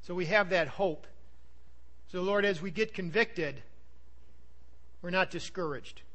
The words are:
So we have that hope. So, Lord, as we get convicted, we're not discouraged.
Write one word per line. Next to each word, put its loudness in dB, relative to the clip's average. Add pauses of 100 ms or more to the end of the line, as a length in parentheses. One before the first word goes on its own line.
So -4
we 2
have 6
that 6
hope. 0 (1040)
So, -2
Lord, 4
as 4
we -2
get 2
convicted, 0 (1400)
we're -4
not 4
discouraged. -4 (140)